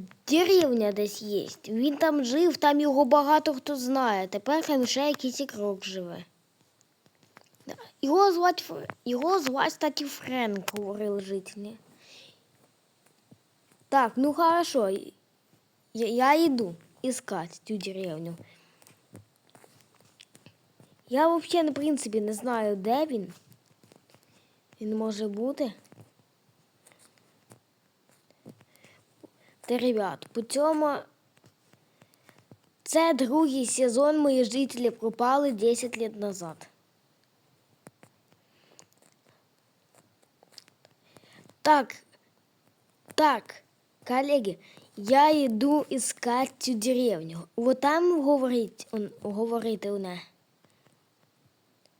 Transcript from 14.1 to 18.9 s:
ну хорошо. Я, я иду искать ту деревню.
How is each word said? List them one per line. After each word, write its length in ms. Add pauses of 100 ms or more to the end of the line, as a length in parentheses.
ну 160
хорошо. 560 (1040)
Я, 140
я 280 (100)
иду 300 (260)
искать 640
ту 120
деревню. 600 (2750)